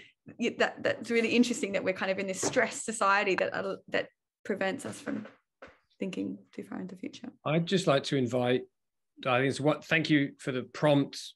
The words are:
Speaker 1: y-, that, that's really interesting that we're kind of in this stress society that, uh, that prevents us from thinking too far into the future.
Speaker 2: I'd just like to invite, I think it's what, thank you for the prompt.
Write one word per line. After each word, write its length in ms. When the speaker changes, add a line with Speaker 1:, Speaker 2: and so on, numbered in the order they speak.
Speaker 1:
y-, 200
that, 260
that's 260
really 200
interesting 420
that 100
we're 120
kind 180
of 80
in 80
this 120
stress 440
society 500
that, 180
uh, 240
that 180
prevents 420
us 140
from 260
thinking 360
too 120
far 160
into 160
the 40
future. 300
Speaker 2:
I'd 220
just 200
like 180
to 120
invite, 460
I 140
think 120
it's 100
what, 240
thank 260
you 280
for 120
the 120
prompt. 560